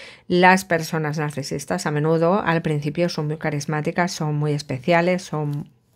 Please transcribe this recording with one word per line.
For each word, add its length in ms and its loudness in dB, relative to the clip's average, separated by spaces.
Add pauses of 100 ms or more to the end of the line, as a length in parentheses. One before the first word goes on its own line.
(300)
Las 340 6
personas 560 -2
narcisistas 640 -6
a 60 -2
menudo 500 2
al 200 0
principio 480 -2
son 180 -4
muy 100 -4
carismáticas, 760 -2
son 220 -2
muy 180 0
especiales, 680 0
son, 460 -6 (260)